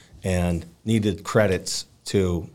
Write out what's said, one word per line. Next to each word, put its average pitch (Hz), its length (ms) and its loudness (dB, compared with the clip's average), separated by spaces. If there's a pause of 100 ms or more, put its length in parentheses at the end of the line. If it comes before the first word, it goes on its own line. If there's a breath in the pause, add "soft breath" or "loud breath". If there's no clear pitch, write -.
(220 loud breath)
and 87 420 0 (200)
needed 107 400 0
credits 98 640 0 (200)
to 90 480 0